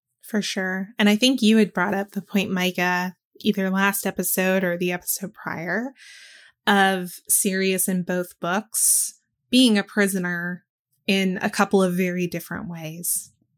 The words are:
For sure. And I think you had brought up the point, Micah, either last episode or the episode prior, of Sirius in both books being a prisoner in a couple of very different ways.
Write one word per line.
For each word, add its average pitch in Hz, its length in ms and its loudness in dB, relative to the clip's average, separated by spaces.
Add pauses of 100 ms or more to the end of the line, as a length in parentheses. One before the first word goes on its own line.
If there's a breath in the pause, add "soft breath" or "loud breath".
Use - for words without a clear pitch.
(220)
For 208 200 -4
sure. 190 460 -4 (100)
And 208 100 4
I 214 80 4
think 254 260 2
you 220 160 6
had 214 140 2
brought 180 220 0
up 196 160 -4
the 202 120 -8
point, - 280 -2
Micah, 180 640 0 (260)
either 196 300 0
last 196 360 0
episode 185 580 0
or 175 120 -2
the 180 160 -2
episode - 420 -6
prior, 185 580 -6 (760 loud breath)
of 190 600 2
Sirius 190 600 0
in 185 140 0
both 180 380 -4
books - 800 -2 (300)
being 247 260 6
a 202 60 2
prisoner 180 840 -4 (420)
in 190 360 2
a 208 80 -2
couple 196 320 2
of 185 100 2
very 180 340 -2
different - 440 -8
ways. 165 600 -8 (260)